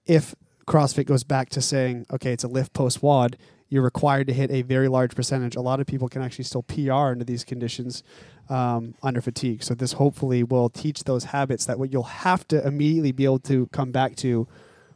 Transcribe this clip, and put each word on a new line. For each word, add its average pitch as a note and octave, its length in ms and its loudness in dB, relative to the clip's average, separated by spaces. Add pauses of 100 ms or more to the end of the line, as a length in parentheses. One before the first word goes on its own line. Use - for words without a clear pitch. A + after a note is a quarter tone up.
If D#3+ 280 4 (320)
CrossFit C#3+ 400 4
goes C3+ 180 2
back C3 260 0
to C#3+ 120 -4
saying, B2+ 500 0
"Okay, C3 200 -2
it's A#2 120 -4
a B2+ 40 -4
lift C3 260 -4
post B2+ 300 0
wad," C#3 340 4 (320)
you're C3+ 140 4
required C#3 440 2
to C3+ 60 0
hit C3 160 0
a C3+ 120 0
very C3 260 2
large B2+ 260 2
percentage. B2+ 420 -2
A B2+ 60 -4
lot B2+ 180 0
of C#3 80 -4
people C3 200 -4
can C3 140 -6
actually B2+ 240 -8
still B2 180 -6
P C#3+ 260 -4
R C3+ 220 2
into B2 140 -6
these A#2+ 180 -6
conditions, B2 580 -8 (480)
um, A#2+ 540 -2
under B2 180 -2
fatigue. A#2+ 400 -4
So - 140 -4
this B2 180 -4
hopefully C3+ 500 2
will A#2+ 260 2
teach - 340 -6
those B2+ 220 -2
habits C3+ 400 -2
that A#2+ 120 -4
what C3+ 140 -4
you'll C3 120 0
have - 440 -2
to D3+ 180 0
immediately D3 460 2
be C3 140 0
able C3+ 140 4
to B2+ 280 0
come C3+ 240 -4
back C3 260 0
to, A#2 300 0 (480)